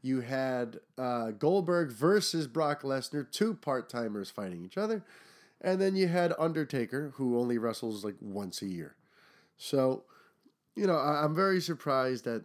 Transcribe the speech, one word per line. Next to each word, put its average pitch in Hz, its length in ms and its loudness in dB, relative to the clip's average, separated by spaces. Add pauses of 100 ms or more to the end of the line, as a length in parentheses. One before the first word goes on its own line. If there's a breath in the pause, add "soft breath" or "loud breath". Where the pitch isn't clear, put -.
You 131 200 -2
had, 127 580 -2 (180)
uh, 120 340 -2
Goldberg 165 600 2
versus 160 560 2
Brock 147 360 0
Lesnar, 135 460 -4
two 220 240 2
part-timers 117 760 -4
fighting 90 340 -8
each 92 140 -8
other. 214 260 -2 (580 loud breath)
And 185 180 0
then 190 160 2
you 190 120 4
had 175 300 4
Undertaker, 143 800 0
who 123 240 2
only 120 180 2
wrestles, 110 460 -4
like, 101 160 -4
once 101 420 -8
a 101 60 -6
year. 82 280 -8 (600 soft breath)
So, 131 460 2 (720 soft breath)
you 190 120 2
know, 170 100 4
I, 147 260 2
I'm 151 100 2
very 185 280 2
surprised 131 640 -2
at, 113 180 -4